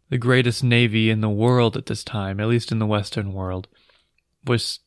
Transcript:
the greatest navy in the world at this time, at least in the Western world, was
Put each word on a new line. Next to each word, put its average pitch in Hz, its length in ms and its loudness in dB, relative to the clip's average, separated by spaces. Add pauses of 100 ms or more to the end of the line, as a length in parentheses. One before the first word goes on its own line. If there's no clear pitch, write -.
the 131 100 -2
greatest 123 440 2
navy 117 460 4
in 110 120 2
the 107 80 0
world 113 460 2
at - 120 -8
this 110 160 -6
time, 98 360 -6
at 107 80 -2
least 117 240 0
in 113 60 0
the 110 80 0
Western 104 480 -2
world, 92 340 -6 (800)
was - 420 -2